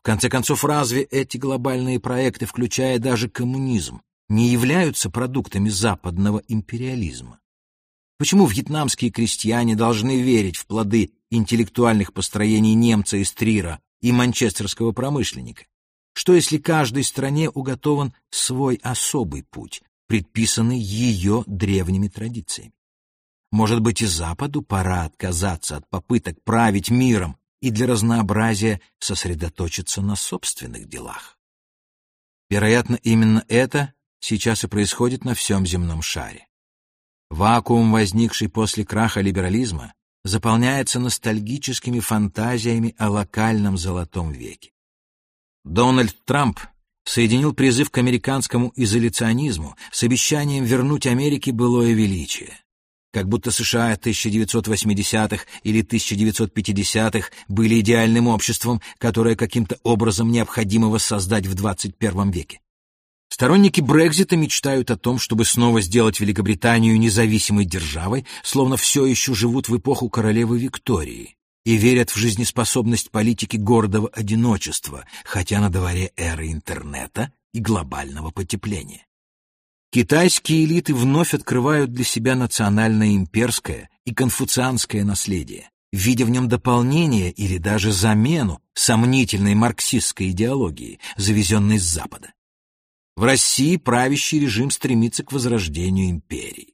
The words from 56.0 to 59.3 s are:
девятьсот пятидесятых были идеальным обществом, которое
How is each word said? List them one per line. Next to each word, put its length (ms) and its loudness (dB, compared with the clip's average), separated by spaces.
девятьсот 360 0
пятидесятых 800 -2
были 340 4
идеальным 460 4
обществом, 540 -2
которое 380 2